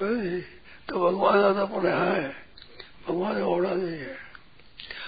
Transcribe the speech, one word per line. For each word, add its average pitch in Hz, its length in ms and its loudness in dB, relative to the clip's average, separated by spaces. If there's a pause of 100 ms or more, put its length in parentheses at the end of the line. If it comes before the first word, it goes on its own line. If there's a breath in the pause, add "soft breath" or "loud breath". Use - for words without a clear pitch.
पहले 196 340 -2
ही, 180 60 -4 (480 soft breath)
तो 180 220 2
भगवान 202 420 6
तो 202 60 2
अपन 196 280 0
है, 170 420 2 (800 loud breath)
भगवान 196 340 -2
होना 175 280 2
नहीं 175 300 -2
है, 135 180 -10 (920 loud breath)